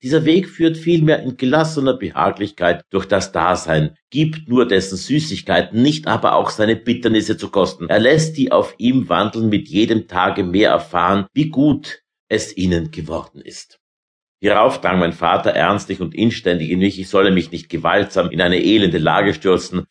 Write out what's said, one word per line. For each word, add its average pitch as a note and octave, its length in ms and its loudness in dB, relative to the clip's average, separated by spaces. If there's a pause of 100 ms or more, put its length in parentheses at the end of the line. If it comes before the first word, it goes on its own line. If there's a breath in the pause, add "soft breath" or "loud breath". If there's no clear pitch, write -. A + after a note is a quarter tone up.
Dieser C#3+ 220 2
Weg F3+ 240 4
führt E3 280 0
vielmehr D#3 440 2
in B2+ 160 -8
gelassener C#3+ 560 0
Behaglichkeit F2 960 -2
durch F#2+ 160 -2
das F#2+ 260 -2
Dasein, E2 640 0 (140)
gibt D#3 400 -2
nur B2 180 4
dessen F#2+ 300 0
Süßigkeiten, G2 800 -2
nicht D3+ 280 2
aber G#2+ 260 0
auch G2+ 160 2
seine G#2+ 260 0
Bitternisse A2 640 -2
zu G#2 120 -10
kosten. F2+ 380 -2
Er G2 120 2
lässt D#3 360 2
die C3+ 160 0
auf G2 280 0
ihm A#2+ 300 0
wandeln G#2+ 400 0
mit G#2 180 -2
jedem G#2+ 400 0
Tage F#2 360 -2
mehr F#2 280 2
erfahren, F2+ 640 0
wie D3+ 140 0
gut - 500 0 (300)
es - 280 -4
ihnen F2 320 -2
geworden D#2 520 -12
ist. - 380 -20 (600)
Hierauf G2+ 420 0
drang F#2 160 0
mein F2 160 0
Vater F#2 380 0
ernstlich F#2+ 500 -2
und E2+ 140 -8
inständig F2 560 -2
in F#2 80 -2
mich, F#2+ 200 0
ich F#2 80 -10
solle G2 220 2
mich F2+ 220 0
nicht - 180 -12
gewaltsam F2 640 -2
in E2+ 100 -2
eine F2+ 180 2
elende G2 380 2
Lage F2+ 380 2
stürzen, F2+ 560 -2